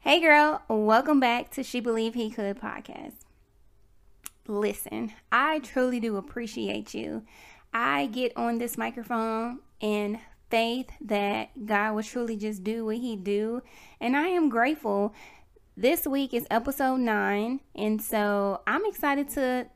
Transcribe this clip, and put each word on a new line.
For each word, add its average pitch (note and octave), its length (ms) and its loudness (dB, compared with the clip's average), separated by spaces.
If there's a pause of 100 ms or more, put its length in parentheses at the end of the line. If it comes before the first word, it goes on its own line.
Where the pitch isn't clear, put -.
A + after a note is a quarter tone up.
Hey, D4+ 200 4
girl. D4+ 480 6
Welcome A3+ 520 6
back A#3+ 300 2
to C#4 120 -6
She - 180 -4
Believed A3+ 360 -2
He A3 140 -2
Could G3+ 280 -4
podcast. - 540 -12 (1300)
Listen, G#3+ 640 -4 (180)
I D4 280 2
truly B3+ 420 0
do A3 160 -2
appreciate G#3+ 800 -6
you. A3+ 300 -6 (500)
I C#4 320 0
get B3 280 -2
on A#3 220 -2
this A#3 220 -4
microphone A3+ 800 -4 (200)
in G#3 420 -2 (280)
faith A#3 400 0 (140)
that G#3 640 -2
God G#3+ 280 2
will G#3+ 80 -2
truly A#3 360 -4
just G3+ 260 -6
do A3 220 -2
what G#3+ 100 -2
he A#3+ 180 -4
do. G#3 460 -2 (400)
And B3 160 2
I D#4 120 2
am F4 200 4
grateful. A3+ 640 2 (640)
This A#3+ 300 2
week C#4 260 0
is A#3 180 -2
episode C4 500 0
nine, G#3+ 600 0 (140)
and G#3+ 260 0
so G#3 680 0
I'm D#4 200 0
excited C#4+ 440 0
to B3+ 460 -2